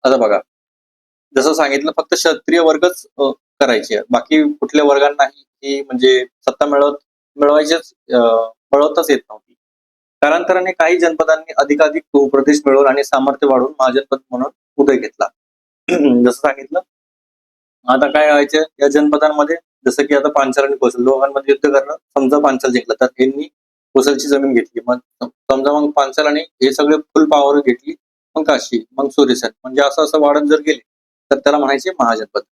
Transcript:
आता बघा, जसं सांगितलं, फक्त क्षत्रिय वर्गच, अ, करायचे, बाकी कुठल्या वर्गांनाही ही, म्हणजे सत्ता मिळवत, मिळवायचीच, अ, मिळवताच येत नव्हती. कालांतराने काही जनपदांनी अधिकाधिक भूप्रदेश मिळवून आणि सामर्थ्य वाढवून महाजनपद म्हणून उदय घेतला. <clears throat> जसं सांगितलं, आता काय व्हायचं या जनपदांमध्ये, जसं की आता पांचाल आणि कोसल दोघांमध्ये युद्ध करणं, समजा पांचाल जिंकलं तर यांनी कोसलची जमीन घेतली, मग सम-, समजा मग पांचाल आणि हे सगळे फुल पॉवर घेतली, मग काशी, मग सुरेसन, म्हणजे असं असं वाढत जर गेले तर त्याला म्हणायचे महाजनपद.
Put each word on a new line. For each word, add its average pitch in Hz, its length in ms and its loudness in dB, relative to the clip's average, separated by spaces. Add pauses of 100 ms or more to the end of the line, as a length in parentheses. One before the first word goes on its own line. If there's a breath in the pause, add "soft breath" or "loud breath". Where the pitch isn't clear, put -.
आता 127 140 2
बघा, 104 220 0 (960)
जसं 135 180 0
सांगितलं, 143 440 -2
फक्त - 160 -4
क्षत्रिय 160 460 -2
वर्गच, 160 480 0 (100)
अ, 139 60 -2 (360)
करायचे, 113 500 -2
बाकी 147 440 0
कुठल्या 147 320 0
वर्गांनाही 143 580 0 (200)
ही, 139 180 -6
म्हणजे 127 440 2 (160)
सत्ता 139 240 -2
मिळवत, 143 300 0 (400)
मिळवायचीच, 151 580 0 (200)
अ, 123 60 4 (520)
मिळवताच 151 380 0
येत 135 100 2 (100)
नव्हती. - 240 -20 (680)
कालांतराने 180 500 0
काही 170 280 0
जनपदांनी 160 580 -2
अधिकाधिक 147 460 0 (100)
भूप्रदेश 139 520 2
मिळवून 139 220 4
आणि 139 160 0
सामर्थ्य 139 440 -2
वाढवून 135 320 0
महाजनपद 131 380 -2 (120)
म्हणून 127 220 -6 (260)
उदय 143 200 2
घेतला. - 300 -6 (600)
<clears throat> 139 380 2
जसं 123 160 0
सांगितलं, 139 380 -4 (1080)
आता 135 240 0
काय 151 160 2
व्हायचं 147 360 2 (160)
या 143 80 2
जनपदांमध्ये, 147 680 0 (300)
जसं 135 200 0
की 143 100 0
आता 143 140 0
पांचाल 139 340 0
आणि 139 140 -2
कोसल 123 260 0
दोघांमध्ये 139 500 0
युद्ध 143 260 2
करणं, 139 160 -6
समजा 139 440 0
पांचाल 135 320 0
जिंकलं 120 300 -2
तर 123 60 2 (120)
यांनी 135 240 0 (500)
कोसलची 135 340 0
जमीन 139 260 0
घेतली, 117 340 -4
मग 123 80 0
सम-, 123 340 -16 (220)
समजा 135 200 0
मग 147 200 0
पांचाल 143 360 -2
आणि 147 140 -2
हे 135 320 -2
सगळे 151 240 2
फुल 156 320 0
पॉवर 143 300 4
घेतली, 143 360 -4 (400)
मग 156 80 -4
काशी, 123 480 -4
मग 135 180 -4
सुरेसन, 131 380 0 (160)
म्हणजे 131 180 -2
असं 143 220 0
असं 156 160 0
वाढत 147 300 2
जर 151 100 4
गेले 147 200 -4 (520)
तर 135 80 0
त्याला 143 180 0
म्हणायचे 139 420 -2
महाजनपद. 110 420 -2 (120)